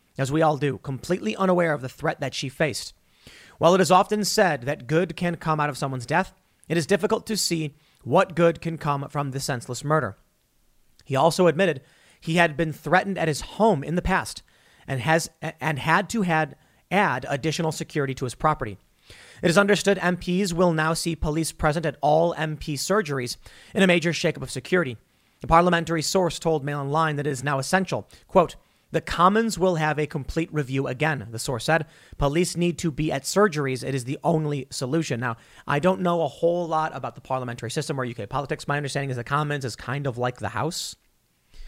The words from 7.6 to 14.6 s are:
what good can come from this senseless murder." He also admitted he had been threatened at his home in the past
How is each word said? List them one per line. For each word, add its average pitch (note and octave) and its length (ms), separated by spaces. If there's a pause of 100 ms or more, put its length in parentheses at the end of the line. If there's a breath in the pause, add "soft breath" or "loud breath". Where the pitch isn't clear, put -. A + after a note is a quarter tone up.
what E3 320
good E3+ 280
can E3 160
come C#3+ 320
from D3 200
this C3 140
senseless B2 400
murder." C#3+ 320 (880)
He C3+ 100
also E3 320
admitted D#3+ 360 (360 soft breath)
he D#3+ 180
had E3 200
been D#3+ 160
threatened E3+ 460
at D#3+ 100
his C#3+ 140
home G3 420
in D3+ 100
the F3+ 80
past F3 400 (460 soft breath)